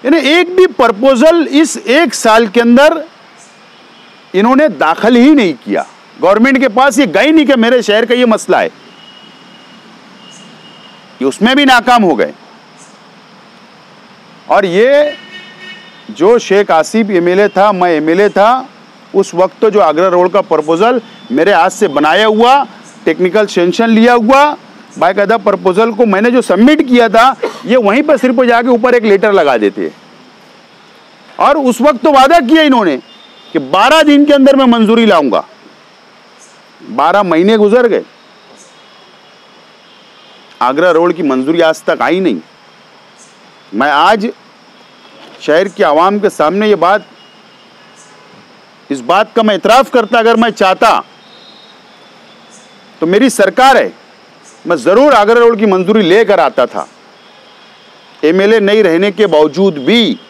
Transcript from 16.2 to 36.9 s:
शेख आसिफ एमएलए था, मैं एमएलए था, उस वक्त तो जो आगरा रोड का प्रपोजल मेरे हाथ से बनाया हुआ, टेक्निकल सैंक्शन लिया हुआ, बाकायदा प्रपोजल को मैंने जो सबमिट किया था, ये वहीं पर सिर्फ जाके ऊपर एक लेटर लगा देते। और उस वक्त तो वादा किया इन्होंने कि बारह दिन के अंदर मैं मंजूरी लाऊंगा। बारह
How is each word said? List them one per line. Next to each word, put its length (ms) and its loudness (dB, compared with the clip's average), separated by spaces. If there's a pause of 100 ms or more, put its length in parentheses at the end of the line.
शेख 320 -2
आसिफ 380 -2
एमएलए 380 0
था, 240 0
मैं 180 -2
एमएलए 400 0
था, 400 0 (460)
उस 200 -2
वक्त 260 -2
तो 80 2
जो 100 0
आगरा 280 2
रोड 240 0
का 100 0
प्रपोजल 600 -2 (300)
मेरे 220 0
हाथ 160 2
से 180 -4
बनाया 380 0
हुआ, 380 2 (420)
टेक्निकल 400 -2
सैंक्शन 440 -2
लिया 240 2
हुआ, 440 2 (400)
बाकायदा 400 -2
प्रपोजल 540 -2
को 140 0
मैंने 260 0
जो 100 0
सबमिट 460 2
किया 220 2
था, 260 2 (300)
ये 120 0
वहीं 260 0
पर 140 0
सिर्फ 260 0
जाके 240 0
ऊपर 280 0
एक 80 0
लेटर 280 0
लगा 260 2
देते। 340 -4 (1500)
और 180 2
उस 240 -2
वक्त 220 0
तो 80 2
वादा 280 4
किया 240 0
इन्होंने 340 0 (560)
कि 60 -2
बारह 440 0
दिन 220 4
के 80 2
अंदर 220 4
मैं 100 2
मंजूरी 400 2
लाऊंगा। 380 0 (1500)
बारह 340 0